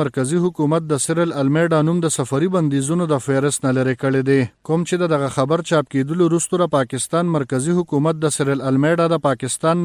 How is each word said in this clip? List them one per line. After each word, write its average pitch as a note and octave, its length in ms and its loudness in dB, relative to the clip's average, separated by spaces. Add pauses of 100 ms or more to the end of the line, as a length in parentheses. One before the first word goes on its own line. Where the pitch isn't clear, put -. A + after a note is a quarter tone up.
مرکزي C#3 420 -2
حکومت E3 480 0
د C#3+ 140 0
سیرل E3 340 0
المیډا D#3 480 2
نوم E3+ 160 0
د D#3 140 0
سفري C#3+ 360 0
بندیزونو D#3 560 0
د C#3+ 140 0
فهرست C#3 420 0
نه C3 120 2
لرې C3 260 0
کړی C3+ 240 0
دی. C#3 100 4 (300)
کوم E3 160 0
چې F3 180 -2
د F3 120 0
دغه C#3 240 0
خبر D3 340 0
چاپ D3+ 240 0
کیدلو D#3 320 0
وروسته E3+ 340 0
د E3+ 140 0
پاکستان D#3 640 -2
مرکزي C#3 420 -2
حکومت D#3 420 0
د D#3 140 0
سیرل C#3 340 -2
المیډا D#3+ 440 2
د D#3+ 120 0
پاکستان D3+ 600 0